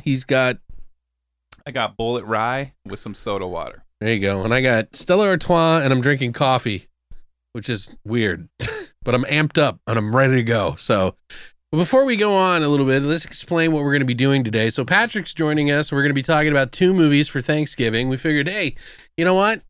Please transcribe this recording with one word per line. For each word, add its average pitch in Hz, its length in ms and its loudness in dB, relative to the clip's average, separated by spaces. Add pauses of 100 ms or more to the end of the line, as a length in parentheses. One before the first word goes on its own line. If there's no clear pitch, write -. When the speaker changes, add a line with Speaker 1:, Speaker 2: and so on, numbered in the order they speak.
Speaker 1:
He's 131 200 -2
got 131 340 0 (1080)
Speaker 2:
I 147 40 -12
got 113 280 -4
Bulleit 117 280 -4
Rye 120 460 -4 (140)
with 98 120 -12
some 104 160 -12
soda 98 320 -6
water. 82 380 -10 (160)
Speaker 1:
There 110 120 -2
you 104 80 -2
go. 98 220 0
And 110 120 0
I 131 80 2
got 113 340 0
Stella 202 320 2
Artois, 165 540 2
and 135 100 2
I'm 127 80 2
drinking 131 340 0
coffee, 123 520 0 (680)
which 113 180 -10
is - 340 -6
weird. 104 440 -2 (120)
<laughs> 117 80 -4 (360)
But 120 100 0
I'm 123 100 0
amped 151 340 0
up, 139 280 0
and 113 100 -2
I'm 107 180 -2
ready 131 200 4
to 123 80 2
go. 104 320 0
So, 95 400 0 (580)
but 151 60 0
before 262 260 4
we 247 120 0
go 208 180 2
on 185 280 2
a 147 60 2
little 143 160 4
bit, 135 200 2
let's 156 200 0
explain 165 480 0
what 147 100 0
we're 143 120 0
gonna 139 100 2
be 131 80 0
doing 135 320 2
today. 110 240 0
So 123 160 -2
Patrick's 208 480 0
joining 151 380 0
us. 147 200 0
We're 139 120 0
gonna 143 100 2
be 139 80 0
talking 151 300 2
about 135 220 2
two 185 200 4
movies 147 340 4
for 139 140 -4
Thanksgiving. 131 680 -2
We 131 80 -2
figured, 151 300 -2
hey, 190 260 -4 (420)
you 165 80 0
know 180 100 4
what? 208 360 2